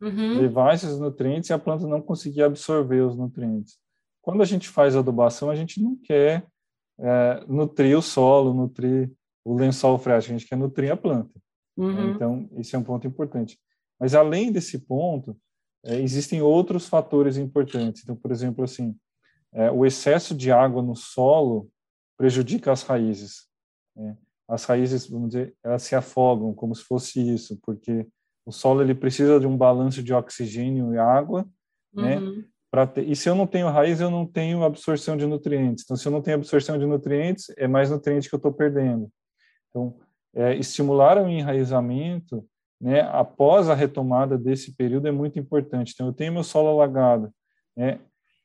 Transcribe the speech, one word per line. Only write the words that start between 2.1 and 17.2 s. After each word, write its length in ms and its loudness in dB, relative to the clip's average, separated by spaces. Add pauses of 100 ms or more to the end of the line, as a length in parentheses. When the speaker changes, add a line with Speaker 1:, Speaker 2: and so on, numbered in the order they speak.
Speaker 2:
absorver 600 2
os 140 0
nutrientes. 640 -6 (420)
Quando 220 0
a 40 6
gente 220 -4
faz 280 4
adubação, 520 2
a 60 -2
gente 260 -8
não 140 0
quer 500 2 (540)
é, 480 0
nutrir 500 2
o 60 2
solo, 520 4
nutrir 560 -2 (340)
o 100 -4
lençol 440 2
freático, 360 0
a 40 -4
gente 100 -12
quer 80 -6
nutrir 360 -2
a 40 0
planta. 420 -4 (380)
Speaker 1:
Uhum. 340 -2
Speaker 2:
Então, 460 -4
esse 180 -10
é 40 -2
um 60 -4
ponto 220 -6
importante. 520 -8 (420)
Mas, 140 0
além 360 4
desse 280 -4
ponto, 580 -6 (480)
é, 160 -2
existem 400 -2
outros 480 2
fatores 480 2